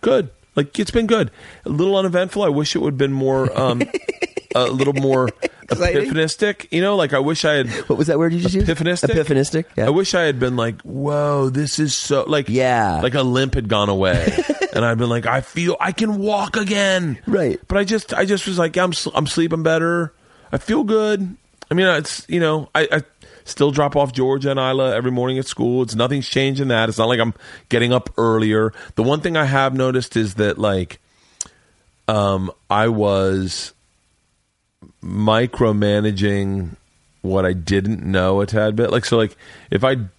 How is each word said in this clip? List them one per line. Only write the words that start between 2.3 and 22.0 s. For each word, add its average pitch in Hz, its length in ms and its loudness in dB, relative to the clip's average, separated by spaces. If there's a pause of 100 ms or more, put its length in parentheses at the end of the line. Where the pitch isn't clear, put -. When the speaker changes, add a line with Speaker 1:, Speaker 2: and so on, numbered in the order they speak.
Speaker 1:
I 190 80 2
wish 147 260 0
it - 40 0
would 151 140 -2
have 131 40 -6
been 139 160 2
more, 135 440 0
um, 123 260 0 (280)
Speaker 2:
<laughs> - 200 -6 (240)
Speaker 1:
a 123 100 4
little 131 280 0
more 131 400 2
Speaker 2:
<laughs> - 300 -8
Exciting. - 400 0
Speaker 1:
epiphanistic. 160 680 -2
You 165 100 0
know, 202 140 2
like, 156 180 0
I 135 60 2
wish 151 260 0
I 151 80 4
had 131 160 2 (200)
Speaker 2:
What - 80 2
was 139 100 2
that 156 120 2
word 165 140 2
you 175 60 0
just 180 160 -2
used? 190 140 2
Speaker 1:
Epiphanistic? 165 420 0
Speaker 2:
Epiphanistic, 147 540 0 (120)
yeah. 110 100 2
Speaker 1:
I - 20 2
wish 190 240 0
I 175 100 2
had 143 160 0
been 127 160 0
like, 117 260 -4
"Whoa, 143 680 -2
this 139 300 -4
is 151 160 0
so," - 320 0
like, 147 220 0
Speaker 2:
Yeah. 117 520 2
Speaker 1:
like 123 120 0
a 139 100 0
limp 131 320 0
had 117 140 -2
gone 104 200 2
away. 92 480 2
Speaker 2:
<laughs> 370 60 -2 (300)
Speaker 1:
And 117 120 0
I've 117 120 0
been 117 120 0
like, 117 160 -2
"I 123 160 0
feel, 170 400 -4
I 180 100 0
can 214 260 -2
walk 202 380 -2
again." 190 720 0
Speaker 2:
Right. 151 400 0
Speaker 1:
But 190 100 -2
I 202 60 2
just, 208 300 -4
I - 100 0
just 196 240 -2
was 185 100 -2
like, 165 200 0
"I'm 180 140 0
s-, - 220 -6
I'm 147 140 -2
sleeping 165 360 0
better. 165 500 0 (360)
I - 100 -4
feel 233 260 0
good." 208 500 0 (340)
I 151 40 0
mean, 185 140 4
it's, 151 420 -2